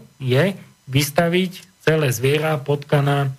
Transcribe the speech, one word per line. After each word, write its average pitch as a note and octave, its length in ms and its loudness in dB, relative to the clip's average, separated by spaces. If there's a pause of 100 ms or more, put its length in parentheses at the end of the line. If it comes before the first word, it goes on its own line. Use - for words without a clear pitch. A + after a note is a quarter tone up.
(200)
je C#3+ 380 0 (340)
vystaviť E3+ 720 0 (220)
celé D3+ 260 2
zviera, D3 480 0
potkana, C#3+ 800 0